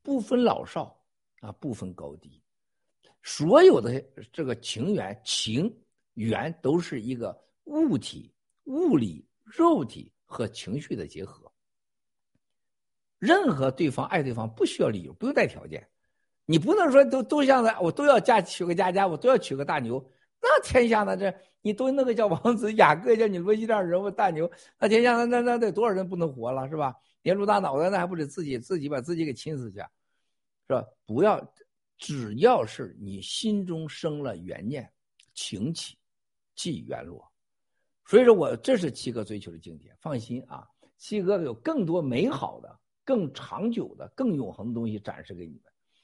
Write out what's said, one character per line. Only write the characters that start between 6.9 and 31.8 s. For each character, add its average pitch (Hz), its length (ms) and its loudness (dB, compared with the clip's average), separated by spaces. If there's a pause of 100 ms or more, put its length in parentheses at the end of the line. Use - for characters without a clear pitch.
一 123 140 -8
个 110 220 -10 (260)
物 294 340 0
体、 - 360 -12 (320)
物 277 320 0
理、 87 280 -4 (180)
肉 320 420 2
体 - 260 -18 (140)
和 - 220 -6
情 107 320 -8
绪 - 160 -8
的 87 120 -8
结 80 160 -12
合。 - 260 -18 (1700)
任 294 380 4
何 131 160 0
对 156 180 0
方 131 180 -4
爱 185 140 0
对 131 120 -4
方 113 200 -6
不 381 120 0
需 - 180 -2
要 143 60 2
理 98 140 -4
由， - 100 -16
不 - 120 -10
用 277 80 -2
带 233 140 2
条 - 180 -12
件。 - 220 -14 (580)
你 160 140 2
不 247 160 2
能 349 160 4
说 277 140 10
都， 262 180 0
都 294 200 0
像 262 200 6 (180)
我 170 80 2
都 285 160 -2
要 269 140 8
嫁， 220 220 4
娶 175 240 -8
个 175 100 -2
佳 185 160 0
佳， 196 160 0
我 165 80 -4
都 240 140 0
要 262 80 6
娶 - 180 -4
个 135 80 -6
大 156 160 -2
牛， 123 260 -6 (360)
那 539 200 4
天 247 260 4
下 220 160 4
呢？ 190 120 -2
这 185 180 -2 (280)
你 208 120 -2
都 254 160 0
那 269 140 0
个 247 100 0
叫 214 140 2
王 226 280 0
子 214 200 -2
雅 170 180 8
各， 226 220 4
叫 220 100 2
你 190 140 -2
罗 196 160 2
西 220 100 -4
这 220 80 0
样 208 120 2
人 175 140 0
物 202 120 -2
大 196 180 0
牛， 165 200 -2 (280)
那 226 100 2
天 220 140 6
下 240 140 4
那， 240 100 2
那， 240 160 2
那 240 160 0
得 226 140 0
多 220 160 2
少 214 40 2
人 185 160 -2
不 185 80 -8
能 165 160 -2
活 123 200 -6
了， 135 180 -4
是 156 80 -8
吧？ 139 160 -2 (300)
连 175 120 2
陆 202 100 -2
大 208 120 4
脑 147 220 0
袋 175 100 2
那 196 80 0
还 175 80 0
不 180 100 -6
得 151 120 -4
自 175 160 -10
己， 131 160 -4
自 170 200 -4
己 139 80 -6
把 143 140 -4
自 160 140 -6
己 160 100 -2
给 143 80 -6
亲 147 240 -8
死 120 140 -10
去， 98 80 -16 (880)
是 139 60 0
吧？ 120 120 0 (220)
不 117 160 0
要， 202 180 2 (560)